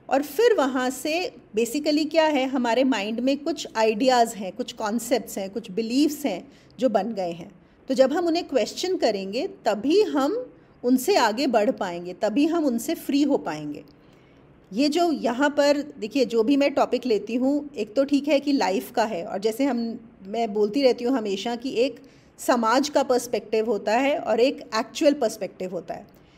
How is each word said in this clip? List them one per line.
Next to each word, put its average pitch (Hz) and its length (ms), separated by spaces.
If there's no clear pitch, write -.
और 277 140
फिर 453 300
वहाँ 262 360
से 311 420
basically 294 540
क्या 320 140
है, 285 200
हमारे 247 380
माइंड 226 360
में 269 180
कुछ 330 380
आइडियाज़ 226 600
हैं, 190 160
कुछ - 220
कॉन्सेप्ट्स 226 640
हैं, 196 120
कुछ 202 220
बिलीव्स 254 540
हैं 202 260
जो 254 100
बन 214 240
गए 185 180
हैं। 170 200
तो 269 60
जब 262 200
हम 349 140
उन्हें 339 200
क्वेश्चन 294 500
करेंगे 208 500
तभी 311 540
हम 339 520
उनसे 254 320
आगे 247 320
बढ़ 226 240
पाएंगे, 175 420
तभी 214 320
हम 330 200
उनसे 240 280
फ्री 285 300
हो 269 140
पाएंगे। 151 460
ये 277 160
जो 339 220
यहाँ 254 380
पर 294 500
देखिए, 233 260
जो 226 180
भी 277 140
मैं 277 140
टॉपिक 254 340
लेती 226 300
हूँ, 285 420
एक 208 180
तो 277 80
ठीक 277 240
है 294 120
कि 285 120
लाइफ 190 400
का 220 140
है, 175 200
और - 140
जैसे 220 240
हम, 233 360
मैं 214 300
बोलती 214 280
रहती 247 220
हूँ 262 140
हमेशा 214 380
कि - 180
एक 247 260
समाज 247 500
का 277 140
पर्सपेक्टिव 226 640
होता 214 320
है 277 220
और 220 200
एक 269 220
एक्चुअल 285 380
पर्सपेक्टिव 202 580
होता 170 220
है। - 280